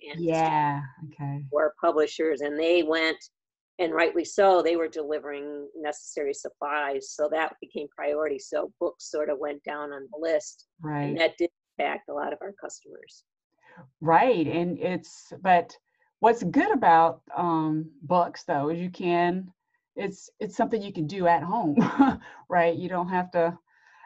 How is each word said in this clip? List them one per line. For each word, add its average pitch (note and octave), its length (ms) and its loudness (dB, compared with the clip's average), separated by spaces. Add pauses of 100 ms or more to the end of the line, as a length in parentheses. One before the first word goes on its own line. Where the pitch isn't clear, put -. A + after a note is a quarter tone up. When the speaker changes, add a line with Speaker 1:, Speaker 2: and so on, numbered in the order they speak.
Speaker 1:
and D#3+ 140 -8
Speaker 2:
Yeah, D#3 580 2 (320)
okay. C#3+ 380 -8
Speaker 1:
for D3+ 300 0
publishers, D#3 600 0
and D3 140 -4
they E3 280 4
went, D#3+ 340 0 (640)
and E3 120 0
rightly E3+ 320 2
so, F#3+ 380 4
they E3 140 2
were E3 120 0
delivering D3 880 -8
necessary D3 580 -6
supplies, C#3+ 760 -6
so D3+ 220 -2
that D#3+ 280 -2
became - 280 -12
priority. D3 500 -4
So D3+ 400 -6
books - 320 -6
sort D3+ 180 -2
of C#3 120 -4
went D3 240 -8
down D3 280 -8
on C3+ 200 -14
the D3+ 80 -12
list, D#3+ 480 -4 (120)
Speaker 2:
Right. D3 280 -4
Speaker 1:
and D3+ 100 -4
that D#3+ 180 2
did E3+ 140 0 (280)
impact D3 320 -4
a - 40 -10
lot D3 200 -6
of D3 80 -10
our G3+ 100 -10
customers. - 720 -20 (800)
Speaker 2:
Right, F3+ 440 4
and E3+ 320 -2
it's, - 600 -6
but F3 340 4 (460)
what's A3+ 220 4
good C#4+ 280 2
about, E3 520 6 (120)
um, D#3+ 560 0 (120)
books F3 420 0
though D3 240 -2
is E3+ 100 -2
you F3+ 120 -6
can, F3 600 0 (460)
it's, G3 320 -8 (100)
it's G#3 160 -10
something A3+ 280 0
you G3+ 100 -10
can D#3+ 140 -4
do F#3 200 -2
at E3+ 160 4
home, F3 340 -2 (580)
<laughs> - 160 -20
right? E3+ 260 2
You F3+ 140 -6
don't F3+ 180 -4
have F3+ 220 -2
to, F3 280 0 (480)